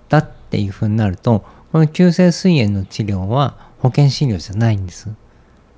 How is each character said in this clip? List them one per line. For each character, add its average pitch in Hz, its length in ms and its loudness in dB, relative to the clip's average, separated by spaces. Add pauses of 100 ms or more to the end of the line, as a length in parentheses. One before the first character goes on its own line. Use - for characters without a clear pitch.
た 151 100 4
っ 156 120 -2 (200)
て 104 100 -2
い 101 80 -2
う - 20 -8
ふ 104 140 -6
う 107 40 0
に 107 80 0
な 107 120 0
る 90 80 -4
と、 113 280 0 (280)
こ 160 60 0
の 156 80 4
急 175 260 2
性 180 200 4
膵 160 320 2
炎 101 140 -2
の 98 80 -6
治 - 160 -8
療 101 160 -2
は 117 380 -2 (240)
保 131 80 2
険 143 200 2
診 131 220 -2
療 95 80 -2
じ 92 140 -12
ゃ 95 40 -8
な 113 140 2
い 104 60 0
ん 95 100 -6
で 87 60 -12
す。 - 160 -16 (680)